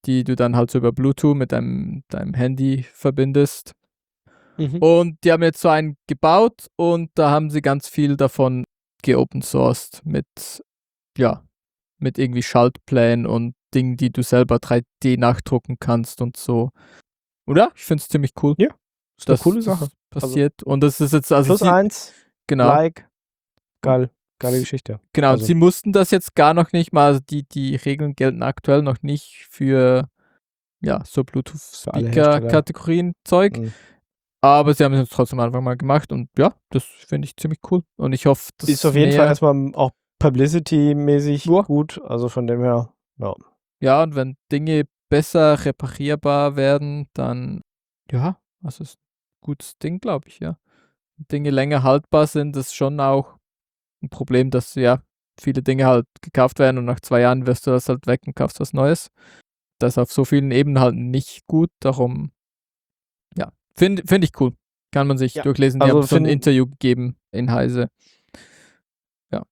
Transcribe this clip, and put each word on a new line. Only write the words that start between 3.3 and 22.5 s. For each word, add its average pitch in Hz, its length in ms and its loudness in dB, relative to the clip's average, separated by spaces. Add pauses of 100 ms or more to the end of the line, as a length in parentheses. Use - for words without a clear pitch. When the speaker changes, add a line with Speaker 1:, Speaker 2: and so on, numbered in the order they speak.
Speaker 2:
Mhm. 151 220 -6
Speaker 1:
Und 170 440 4
die 165 80 6
haben 165 120 4
jetzt 165 180 0
so 175 80 4
einen 156 260 0 (120)
gebaut 180 680 2
und 170 400 -2
da 151 140 2
haben 151 220 0
sie 151 100 -2
ganz 139 260 -2
viel 143 300 -2
davon 127 460 0 (400)
geopen-sourced - 1000 -2
mit, - 600 -8 (540)
ja, 123 260 0 (560)
mit 131 180 -4
irgendwie 123 240 -2
Schaltplänen 120 840 0
und 117 260 -4 (220)
Dingen, 127 200 0
die 123 160 -2
du 127 120 -4
selber 123 360 2
drei 123 220 -2 (220)
D 127 140 0
nachdrucken 123 640 -2
kannst 117 420 -4
und 123 140 -8
so. 120 360 -4 (760)
Oder? 311 280 2
Ich - 80 -20
find's - 260 -4
ziemlich 139 220 -2 (100)
cool, 147 160 2
Speaker 3:
Ja, 226 120 2 (500)
ist - 80 -12
eine 135 80 4
Speaker 1:
dass - 80 -6
Speaker 3:
coole 185 140 -2
Speaker 1:
das 226 80 -4
Speaker 3:
Sache. 185 180 -2 (300)
Also 135 140 -4
Speaker 1:
passiert. 143 360 -2
Und 139 180 0
das 143 180 2
ist 143 140 0
jetzt, 151 180 0
also 139 240 4
Speaker 3:
Plus 202 60 -2
eins, 185 460 2
Speaker 1:
sie - 60 -20 (340)
Genau. 131 200 2